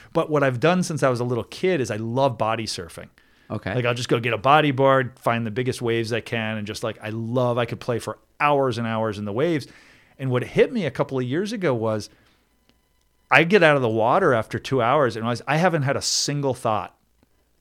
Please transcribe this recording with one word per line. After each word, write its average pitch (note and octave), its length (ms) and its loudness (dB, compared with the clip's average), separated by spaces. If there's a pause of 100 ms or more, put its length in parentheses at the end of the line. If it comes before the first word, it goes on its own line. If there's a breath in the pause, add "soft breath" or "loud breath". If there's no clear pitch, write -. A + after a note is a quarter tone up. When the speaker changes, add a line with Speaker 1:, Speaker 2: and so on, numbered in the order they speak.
(120 loud breath)
Speaker 1:
But D#3+ 180 -2
what D3 140 2
I've B2+ 160 0
done F3 240 2
since D#3 200 -6
I C#3 60 6
was A#2+ 120 0
a - 20 -2
little B2 220 -2
kid F3+ 340 0
is A2+ 120 -2
I G#2 60 -4
love A#2 400 0
body A2+ 280 -2
surfing. F2 420 -10 (420 soft breath)
Speaker 2:
Okay. G#2 260 -6
Speaker 1:
Like, B2 100 0
I'll A#2+ 80 2
just A#2+ 140 -6
go C3 120 2
get A#2 140 -2
a A2 40 0
bodyboard, C3+ 840 4
find A#2 260 0
the G#2+ 60 -6
biggest B2 300 -4
waves A#2 320 -2
I A2 80 -2
can, A2 360 -6
and G#2 80 -8
just, G#2 200 -10
like, G#2+ 160 -6
I G#2+ 80 -10
love, A#2 480 -2
I A#2+ 80 0
could - 160 -8
play A#2 180 -4
for - 180 -8 (220)
hours C#3 380 2
and A#2 100 -4
hours A2 300 -2
in G#2 80 -6
the G2+ 80 -6
waves. D3 340 -2 (500 loud breath)
And C3+ 140 -6
what B2 120 0
hit G#3+ 280 2
me A3 140 -2
a C3 60 -4
couple C3+ 280 -4
of B2+ 60 -2
years F3 260 -4
ago F3+ 220 0
was A2 360 -2 (1200 soft breath)
I C3+ 140 8
get F3+ 200 4
out D3+ 120 8
of C3+ 60 2
the A#2+ 80 2
water B2+ 440 4
after A2 260 -2
two C3 220 -2
hours B2+ 340 2
and A2+ 80 -8
realize A#2 240 -2
I D3 100 0
haven't E3 260 2
had C3+ 120 0
a G#2 60 -4
single C#3+ 520 -2
thought G#2+ 420 -4 (640)